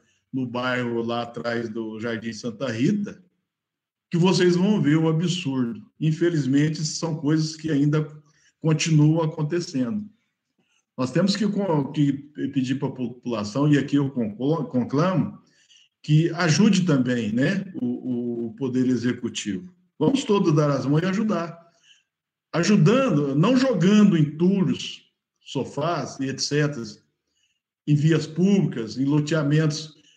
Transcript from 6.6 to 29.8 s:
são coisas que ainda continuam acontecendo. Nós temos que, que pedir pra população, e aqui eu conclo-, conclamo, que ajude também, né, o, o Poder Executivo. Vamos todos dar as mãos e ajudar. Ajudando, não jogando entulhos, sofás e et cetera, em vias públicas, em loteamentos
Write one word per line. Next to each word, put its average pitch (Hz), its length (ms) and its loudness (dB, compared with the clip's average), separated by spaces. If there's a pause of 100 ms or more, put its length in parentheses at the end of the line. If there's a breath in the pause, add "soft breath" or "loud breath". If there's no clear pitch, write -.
são 165 320 -4
coisas 156 400 0
que 156 140 -6
ainda 151 360 2 (540 soft breath)
continuam 156 640 4
acontecendo. 147 840 -4 (880)
Nós 127 140 -4
temos 190 240 2
que, 226 100 -2 (500)
que 143 180 2 (360)
pedir 131 300 -2
pra 135 120 -4
população, 120 800 -4
e 143 80 6
aqui 143 180 0
eu 139 140 0
conclo-, 123 560 -4
conclamo, 139 720 -2 (640 soft breath)
que 156 280 4
ajude 180 540 2
também, 123 480 0
né, 175 320 0 (160)
o, 120 640 -4
o 107 80 -12
Poder 127 320 -2
Executivo. 113 880 -4 (240)
Vamos 269 260 0
todos 180 300 2
dar 147 160 4
as 127 140 -2
mãos 147 180 2
e 180 40 -2
ajudar. 185 520 -2 (960 soft breath)
Ajudando, 170 800 4
não 202 220 4
jogando 208 600 4
entulhos, 160 840 0 (380)
sofás 143 800 -6
e 135 80 -4
et 135 100 -8
cetera, 143 460 -2 (1000)
em 147 80 4
vias 151 320 2
públicas, 135 720 0
em 135 60 -2
loteamentos 151 880 0 (220 soft breath)